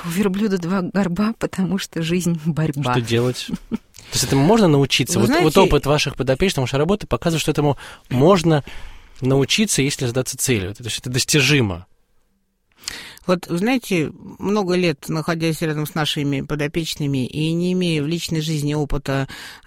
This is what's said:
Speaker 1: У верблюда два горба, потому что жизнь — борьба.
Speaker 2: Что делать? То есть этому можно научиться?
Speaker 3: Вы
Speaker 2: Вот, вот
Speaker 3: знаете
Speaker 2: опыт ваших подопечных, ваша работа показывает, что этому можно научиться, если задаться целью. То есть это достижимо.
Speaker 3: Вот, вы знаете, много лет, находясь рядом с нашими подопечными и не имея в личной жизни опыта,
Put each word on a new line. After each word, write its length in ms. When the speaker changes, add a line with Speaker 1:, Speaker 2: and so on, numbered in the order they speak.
Speaker 1:
У 40
верблюда 480
два 240
горба, 560
потому 400
что 240
жизнь — 440
борьба. 480
Speaker 2:
Что 80
делать? 460
То 80
есть 100
этому 200
можно 240
научиться? 520
Speaker 3:
Вы 80
Speaker 2:
Вот, 60
вот 60
Speaker 3:
знаете 60
Speaker 2:
опыт 260
ваших 300
подопечных, 480
ваша 160
работа 260
показывает, 360
что 100
этому 260
можно 540
научиться, 600
если 240
задаться 300
целью. 360
То 100
есть 160
это 120
достижимо. 720
Speaker 3:
Вот, 220
вы 100
знаете, 540
много 360
лет, 340
находясь 540
рядом 240
с 100
нашими 460
подопечными 840
и 280
не 180
имея 320
в 40
личной 340
жизни 320
опыта, 560